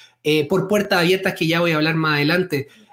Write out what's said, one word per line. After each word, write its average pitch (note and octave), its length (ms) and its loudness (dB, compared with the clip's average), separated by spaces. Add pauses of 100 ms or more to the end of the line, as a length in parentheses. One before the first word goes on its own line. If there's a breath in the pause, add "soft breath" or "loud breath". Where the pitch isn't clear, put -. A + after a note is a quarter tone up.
(220 loud breath)
eh, D3+ 240 0
por F#3 220 -2
puertas G3+ 320 0
abiertas F#3 340 0
que E3 140 -2
ya E3 100 0
voy E3+ 140 0
a D#3 40 0
hablar D#3+ 200 0
más D#3 180 0
adelante. D3+ 540 0 (240 loud breath)